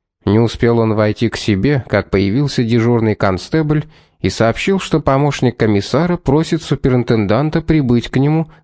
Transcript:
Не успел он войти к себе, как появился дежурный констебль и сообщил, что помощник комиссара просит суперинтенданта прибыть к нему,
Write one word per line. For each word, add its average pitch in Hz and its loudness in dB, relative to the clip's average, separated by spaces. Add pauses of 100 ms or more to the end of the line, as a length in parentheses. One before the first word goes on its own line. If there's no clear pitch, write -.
(240)
Не 101 2
успел 117 0
он 113 2
войти 107 0
к - -8
себе, 113 0
как 101 -2
появился 117 0
дежурный 113 2
констебль 147 -2 (360)
и 95 0
сообщил, 117 0
что - -2
помощник 135 0
комиссара 127 0
просит 156 -2
суперинтенданта 127 0
прибыть 131 0
к - -2
нему, 156 0 (140)